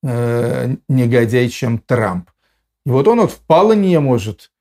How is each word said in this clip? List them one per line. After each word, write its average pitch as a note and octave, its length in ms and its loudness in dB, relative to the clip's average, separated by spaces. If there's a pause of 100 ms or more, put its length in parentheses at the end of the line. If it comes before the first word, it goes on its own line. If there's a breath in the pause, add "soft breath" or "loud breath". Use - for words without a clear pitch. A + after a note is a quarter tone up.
э, A#2+ 720 -4 (120)
негодяй, B2 640 2
чем A#2 280 -6
Трамп. G#2 520 -4 (560)
И C#3 40 -6
вот C3+ 180 2
он A#3 140 2
вот F3+ 100 0
вполне F#3+ 680 2
может A#2+ 500 -4 (120)